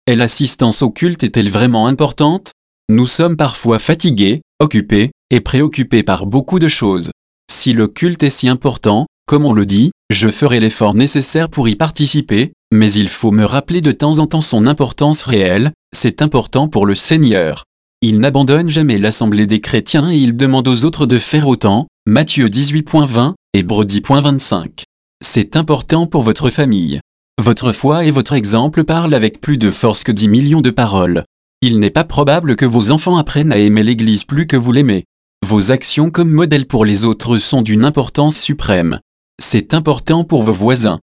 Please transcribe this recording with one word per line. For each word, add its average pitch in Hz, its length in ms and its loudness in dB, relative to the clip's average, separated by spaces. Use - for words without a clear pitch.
est 120 100 0
l'assistance 117 680 -2
au 120 100 0
culte 170 320 -4
est-elle 107 260 0
vraiment 113 380 0
importante ? 151 640 -2
Nous 117 160 2
sommes 160 300 0
parfois 117 420 0
fatigués, 131 680 0
occupés, 113 500 0
et 123 120 2
préoccupés 127 640 0
par 95 220 -4
beaucoup 131 340 -2
de 160 100 2
choses. 95 420 -2
Si - 220 0
le 113 140 2
culte 165 360 -4
est 143 60 2
si - 180 -2
important, 123 600 0
comme 147 180 2
on 139 80 2
le 104 140 2
dit, 104 260 2
je 110 200 2
ferai 123 320 0
l'effort 107 320 0
nécessaire 143 560 0
pour 131 180 -2
y 107 80 0
participer, 143 760 -2
mais 110 200 4
il 104 160 0
faut - 220 -2
me 107 120 4
rappeler 139 380 -2
de 147 100 2
temps 151 280 0
en 156 60 2
temps 156 140 -2
son 117 280 0
importance 147 560 0
réelle, 107 500 0
c'est - 280 -2
important 147 480 0
pour 101 160 0
le 98 100 2
Seigneur. 104 680 0
Il 110 180 2
n'abandonne 139 500 2
jamais 147 300 0
l'assemblée 104 480 0
des 107 120 0
chrétiens 120 500 -2
et 165 80 2
il 120 200 2
demande 135 320 0
aux 123 160 0
autres 156 200 -2
de 120 120 2
faire 147 320 0
autant, 117 380 0
Matthieu 127 440 0
dix-huit 143 340 -2
point 151 220 2
vingt, 127 300 0
Hébreux 101 300 0
dix 101 160 -2
point 139 220 0
vingt-cinq. 131 640 -4
C'est - 360 -2
important 160 500 0
pour 160 160 -2
votre 113 300 0
famille. 95 480 -2
Votre 117 300 0
foi 151 340 0
et 151 60 2
votre 139 220 -2
exemple 127 500 0
parlent 160 320 -2
avec 110 260 -2
plus 147 160 -2
de 107 140 2
force 107 320 -2
que - 80 -4
dix 104 160 0
millions 143 340 2
de 123 80 2
paroles. 92 540 0
Il 117 180 2
n'est 101 100 2
pas 160 140 -2
probable 147 520 0
que 135 100 0
vos 117 260 2
enfants 175 260 2
apprennent 151 340 0
à 107 60 0
aimer 104 240 4
l'Église 110 440 0
plus 156 200 -2
que 147 100 -2
vous 123 160 0
l'aimez. 120 340 2
Vos 101 280 0
actions 147 400 -2
comme 170 180 0
modèle 151 380 0
pour 110 180 0
les 104 180 0
autres 113 360 0
sont 123 240 0
d'une 107 200 2
importance 147 540 0
suprême. 92 640 -2
C'est - 320 -2
important 156 500 0
pour 147 200 0
vos 110 100 2
voisins. 104 560 0